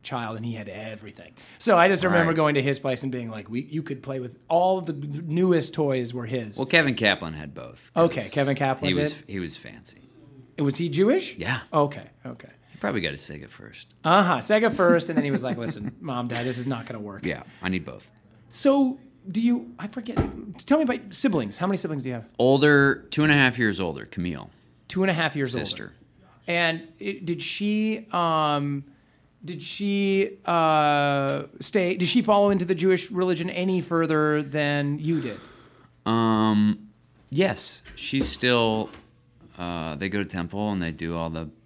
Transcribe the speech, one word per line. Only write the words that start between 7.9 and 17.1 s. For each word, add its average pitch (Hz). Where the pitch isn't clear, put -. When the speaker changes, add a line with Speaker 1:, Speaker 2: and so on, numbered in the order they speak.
Speaker 1:
Okay, 165
Speaker 2:
'cause 98
Speaker 1:
Kevin 139
Kaplan 135
Speaker 2:
he 92
was, 151
Speaker 1:
did? -
Speaker 2:
he 98
was 82
fancy. -
Speaker 1:
Was 139
he 170
Jewish? 220
Speaker 2:
Yeah. 120
Speaker 1:
Okay, 147
okay. 123
Speaker 2:
He -
probably 185
got 78
a -
Sega 73
first. -
Speaker 1:
Uh-huh, 175
Sega 220
first, 170
and 160
then 143
he 143
was 135
like, 127
"Listen, 113
Mom, 123
Dad, 120
this 123
is 127
not 117
gonna 113
work." 101